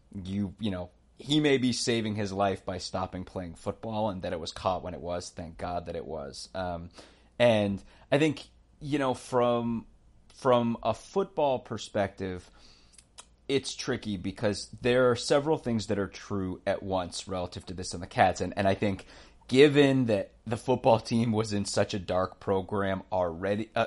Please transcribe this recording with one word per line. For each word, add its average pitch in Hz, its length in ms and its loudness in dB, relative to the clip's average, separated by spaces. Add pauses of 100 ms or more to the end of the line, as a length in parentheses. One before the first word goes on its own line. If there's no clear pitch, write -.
(240)
you, 95 360 -4
you 104 120 0
know, 90 180 -6 (300)
he 147 200 0
may 143 200 6
be 123 120 2
saving 113 440 0
his 101 180 -4
life 98 320 0
by 92 140 -6
stopping 92 460 -6
playing 90 280 -10
football, 107 560 -4
and 92 140 -6
that 92 100 -4
it 82 60 -4
was 80 120 -10
caught 90 300 -2
when 90 140 -8
it 65 60 -12
was. 87 280 -6
Thank 82 300 -14
God 87 260 -6
that 85 100 -8
it 78 100 -8
was. 71 500 -10
Um, 87 340 -6 (480)
and 104 420 4 (320)
I 143 60 6
think, 147 300 0 (320)
you 147 180 -4
know, 135 160 0
from, 120 720 0 (480)
from 120 480 2
a 110 140 0
football 151 640 -2
perspective, 95 880 -6 (960)
it's 135 280 -2
tricky 107 420 -4
because 98 520 -4 (120)
there 123 300 4
are 117 40 2
several 147 440 2
things 113 280 -2
that 101 120 0
are 98 80 0
true 92 580 -6
at 98 160 0
once 92 460 -4
relative 90 400 -6
to 92 80 -10
this 90 180 -8
and 87 80 -8
the - 60 -10
Cats. 92 340 4
And, 87 160 -4
and 98 100 2
I 98 60 6
think 98 320 -2 (420)
given 135 600 6
that 101 240 0 (160)
the 110 100 -2
football 120 420 4
team 117 320 0
was 107 220 0
in 101 120 0
such - 280 0
a 104 60 -2
dark 92 400 -2
program 95 720 -2
already, 92 640 -2
uh, 113 120 2